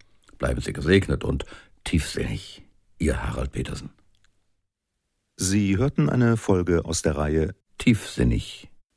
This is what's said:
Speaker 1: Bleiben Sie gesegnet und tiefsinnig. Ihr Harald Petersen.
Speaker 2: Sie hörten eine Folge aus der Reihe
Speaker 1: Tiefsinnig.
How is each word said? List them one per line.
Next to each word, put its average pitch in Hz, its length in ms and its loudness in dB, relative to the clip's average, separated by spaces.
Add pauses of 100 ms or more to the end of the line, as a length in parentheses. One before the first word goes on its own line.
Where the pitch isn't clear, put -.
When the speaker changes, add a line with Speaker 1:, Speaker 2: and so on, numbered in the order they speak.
(380)
Speaker 1:
Bleiben 65 220 -2
Sie - 120 -6
gesegnet 78 520 2
und - 200 -2 (400)
tiefsinnig. - 800 -4 (340)
Ihr 71 240 0
Harald 62 300 -4
Petersen. - 380 -8 (1500)
Speaker 2:
Sie 98 400 2
hörten 143 320 2
eine 120 280 4
Folge 90 480 2
aus 80 180 -4
der 78 140 0
Reihe 78 380 0 (220)
Speaker 1:
Tiefsinnig. - 920 0 (260)